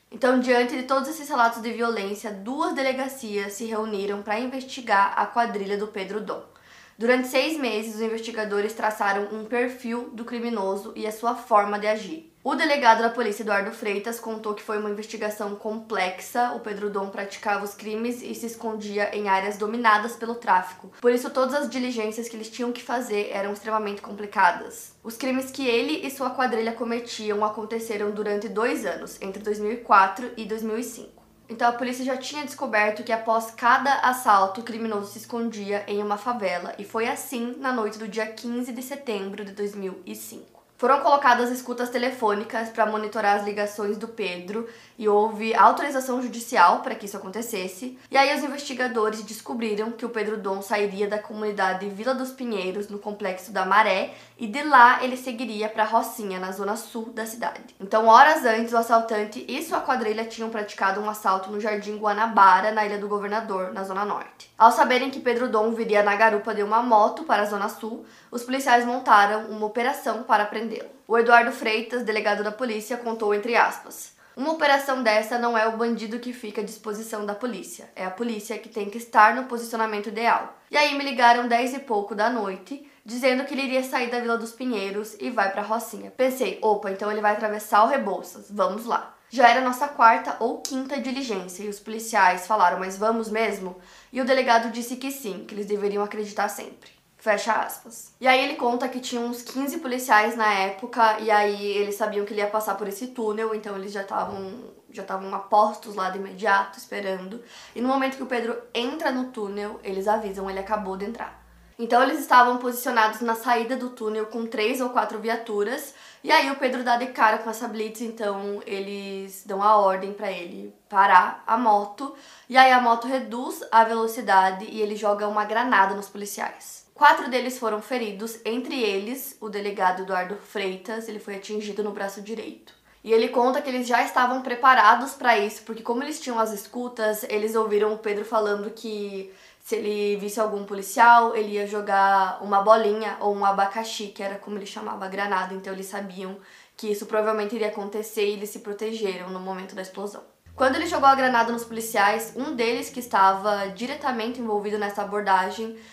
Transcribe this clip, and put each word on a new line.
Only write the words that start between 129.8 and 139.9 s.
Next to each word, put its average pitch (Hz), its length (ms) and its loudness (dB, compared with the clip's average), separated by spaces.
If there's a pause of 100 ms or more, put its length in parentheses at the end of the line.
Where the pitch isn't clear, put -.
Eduardo 190 340 -4
Freitas, 208 720 -8
ele 208 100 -10
foi 202 160 -12
atingido 208 480 -6
no 208 80 -4
braço 202 300 -8
direito. 214 520 -12 (300)
E 214 80 -2
ele 233 160 6
conta 262 340 2
que 285 80 -6
eles 247 160 -2
já 233 160 4
estavam 262 400 2
preparados 247 680 6
pra 233 260 4
isso, 208 260 -2
porque - 200 -10
como 240 180 -2
eles 294 200 -8
tinham 233 180 -2
as 214 140 0
escutas, 220 720 -4
eles 214 280 -2
ouviram 214 400 2
o 214 40 -6
Pedro 208 260 -4
falando 208 480 -2
que 202 580 -10 (300)
se - 160 -6
ele 208 400 -2